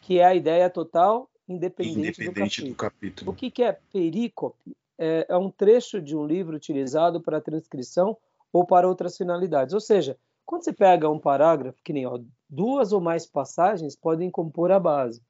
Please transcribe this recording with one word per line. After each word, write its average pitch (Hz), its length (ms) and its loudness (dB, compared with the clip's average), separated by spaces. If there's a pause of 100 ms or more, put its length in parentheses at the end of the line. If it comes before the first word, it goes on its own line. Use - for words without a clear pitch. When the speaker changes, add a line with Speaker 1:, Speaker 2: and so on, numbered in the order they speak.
Speaker 1:
Que 180 180 0
é 175 60 8
a 185 100 6
ideia 170 340 2
total 180 600 0 (200)
independente 175 460 -6
do 110 40 -4
Speaker 2:
Independente 101 640 -4
do 131 140 -10
Speaker 1:
capítulo. - 0 -
Speaker 2:
capítulo. - 560 -10
Speaker 1:
O 92 40 -8
que 254 140 -10
que - 140 -2
é 214 100 0 (180)
perícope? 175 840 -6 (220)
É, 160 320 -2
é 180 80 0
um 190 120 -2
trecho 208 520 2
de 147 140 -10
um 147 100 -4
livro 160 300 -4
utilizado 151 680 -2
para 151 200 -4
transcrição 160 760 -4 (360)
ou 175 120 4
para 180 220 4
outras 180 300 -4
finalidades. 175 560 -2
Ou 208 60 0
seja, 180 380 2 (280)
quando 339 180 -8
você 320 100 -6
pega 175 360 4
um 151 100 -2
parágrafo, 143 640 2
que 160 100 -8
nem, 135 120 -4
ó, 123 140 -8 (280)
duas 208 440 -2
ou 202 100 0
mais 165 240 -4
passagens 165 680 -2
podem 165 340 -4
compor 170 420 -2
a 196 80 6
base. 139 500 -2